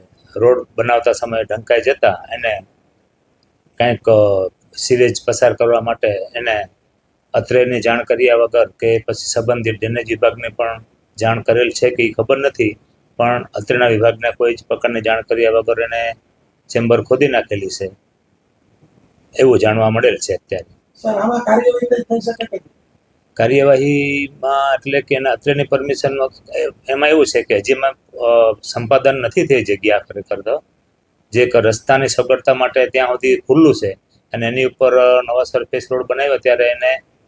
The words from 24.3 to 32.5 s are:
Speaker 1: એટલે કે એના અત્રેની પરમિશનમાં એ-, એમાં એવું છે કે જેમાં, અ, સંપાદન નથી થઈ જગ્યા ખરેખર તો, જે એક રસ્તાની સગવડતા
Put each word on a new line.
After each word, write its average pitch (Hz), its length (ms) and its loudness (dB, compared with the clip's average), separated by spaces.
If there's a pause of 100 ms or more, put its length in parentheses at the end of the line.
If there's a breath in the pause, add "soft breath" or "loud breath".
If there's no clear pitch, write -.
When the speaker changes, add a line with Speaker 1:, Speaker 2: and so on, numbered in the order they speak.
Speaker 1:
એટલે 135 280 -2
કે - 140 -2
એના 131 160 0
અત્રેની 143 320 -2
પરમિશનમાં 139 920 -4
એ-, - 340 -6
એમાં 143 180 0
એવું 156 160 4
છે 120 180 0
કે 104 180 -2
જેમાં, 131 560 -4
અ, 117 460 2
સંપાદન 131 520 0
નથી 131 320 -2
થઈ 127 160 2
જગ્યા 101 360 0
ખરેખર 101 420 -10
તો, 117 220 -6 (680)
જે 123 120 2
એક 120 120 2
રસ્તાની 120 520 2
સગવડતા 127 460 0